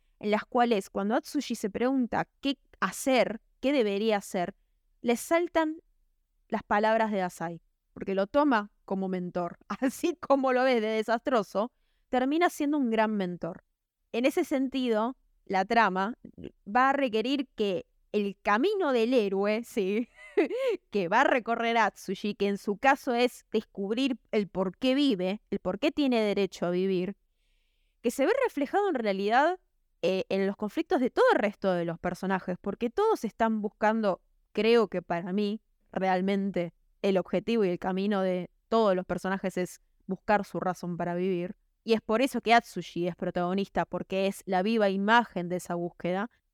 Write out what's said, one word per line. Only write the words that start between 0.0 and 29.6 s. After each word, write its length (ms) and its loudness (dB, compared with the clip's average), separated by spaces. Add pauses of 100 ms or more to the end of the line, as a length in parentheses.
en 120 -2
las 140 0
cuales 440 0
cuando 260 -2
Atsushi 400 -4
se 140 -6
pregunta 580 -2 (140)
qué 160 -2 (220)
hacer, 600 0 (180)
qué 120 0
debería 460 2
hacer, 380 -4 (460)
le 140 2
saltan 640 0 (640)
las 160 -6
palabras 480 2
de 80 0
Dasai, 420 -6 (320)
porque 220 -6
lo 120 0
toma 440 2 (140)
como 220 -2
mentor. 560 -4
<laughs> 180 -10
Así 340 -2
como 380 2
lo 100 2
ves 180 4
de 60 -2
desastroso, 840 0 (380)
termina 400 2
siendo 280 0
un 120 0
gran 260 2
mentor. 480 -6 (480)
En 140 -2
ese 180 2
sentido, 720 -2 (300)
la 200 0
trama 500 2 (500)
va 240 2
a 40 2
requerir 640 -2
que 300 -2 (260)
el 300 -2
camino 500 2
del 220 2
héroe, 500 0
¿sí? 460 -2 (260)
<laughs> 560 0
que 160 0
va 140 4
a 40 6
recorrer 520 0
Atsushi, 580 -2
que 120 0
en 100 -2
su 200 -4
caso 360 2
es 380 0
descubrir 680 -2 (140)
el 160 0
por 300 -4
qué 180 2
vive, 460 0 (100)
el 80 -4
por 200 -4
qué 120 2
tiene 300 2
derecho 440 0
a 60 0
vivir, 440 0 (840)
que 100 0
se 140 0
ve 60 2 (140)
reflejado 440 0
en 60 -2
realidad, 640 0 (420)